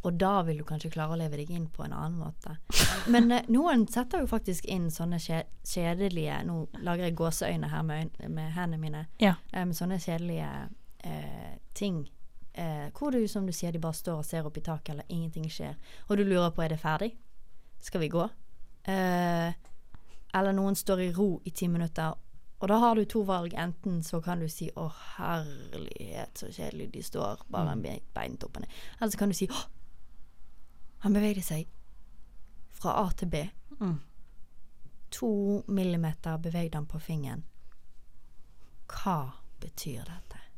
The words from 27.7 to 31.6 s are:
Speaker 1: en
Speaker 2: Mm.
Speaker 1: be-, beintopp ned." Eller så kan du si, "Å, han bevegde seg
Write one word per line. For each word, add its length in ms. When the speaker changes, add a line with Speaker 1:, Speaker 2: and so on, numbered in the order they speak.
Speaker 1:
en 80
Speaker 2:
Mm. 40
Speaker 1:
be-, 180
beintopp 460
ned." 80
Eller 100
så 60
kan 120
du 40
si, 140
"Å, 160
han 140
bevegde 280
seg 240